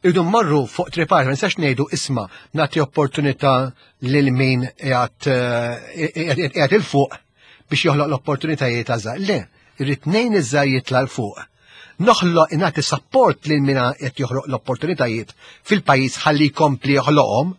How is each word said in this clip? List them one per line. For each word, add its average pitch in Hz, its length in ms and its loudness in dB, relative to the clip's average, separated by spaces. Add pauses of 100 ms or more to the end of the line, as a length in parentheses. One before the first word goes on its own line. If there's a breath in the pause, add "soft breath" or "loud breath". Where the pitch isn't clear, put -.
irdu 180 240 2
mmorru 170 400 2
fuq - 260 -6
tripart, 160 360 2
ma 131 40 0
nistax 160 260 -2
ngħidu, 139 340 0
"Isma', 117 360 -4 (260 loud breath)
nagħti 151 280 0
opportunità 139 720 0 (480 soft breath)
lil 135 300 2
min 127 360 2
qiegħed, 127 600 -4
eh, 123 840 -4
qiegħed, 160 420 -4
qiegħed 151 200 2
il 208 100 4
fuq 139 280 0 (580 soft breath)
biex - 160 -2
joħloq 147 240 2
l-opportunitajiet 135 800 -4
għażla." 117 300 -4
Le, 196 200 -2 (400 soft breath)
irrid 139 260 -4
ngħin 220 280 0
iż-żgħar 143 340 0
jitla 127 340 0
l 135 60 -2
fuq. 101 300 -8 (640 loud breath)
Noħloq, 175 520 4
nagħti 156 300 -2
support - 680 0
lil 151 140 0
min 139 160 0 (160)
qed 135 240 -8
joħloq 131 300 -6
l-opportunitajiet 127 840 -4 (300 loud breath)
fil-pajjiż 139 540 2
ħalli 151 320 2
jkompli 139 480 0
joħloqhom 139 600 2